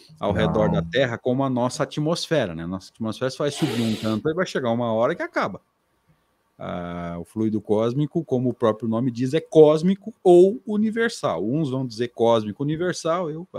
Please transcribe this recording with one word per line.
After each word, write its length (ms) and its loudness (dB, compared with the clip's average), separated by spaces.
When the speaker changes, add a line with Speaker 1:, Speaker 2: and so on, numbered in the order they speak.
Speaker 1:
ao 140 -2
Speaker 2:
Não. 60 0
Speaker 1:
redor 300 2
da 140 0
Terra 340 -2
como 260 -2
a 60 -2
nossa 340 -2
atmosfera, 720 -2
né? 120 -10
Nossa 260 -10
atmosfera 400 -6
só 120 -8
vai 80 -2
subir 300 -2
um 140 0
tanto, 320 -4
aí 80 -2
vai 100 -2
chegar 240 -4
uma 240 -2
hora 220 0
que 80 -6
acaba. 380 -6
Ah, 600 -8
o 60 -12
fluido 340 -2
cósmico, 640 0
como 260 0
o 40 -2
próprio 340 0
nome 220 -2
diz, 240 -4
é 60 0
cósmico 720 6
ou 440 8
universal. 760 -2
Uns 280 -2
vão 160 -4
dizer 220 -4
cósmico 520 2
universal, 720 -4
eu 160 -12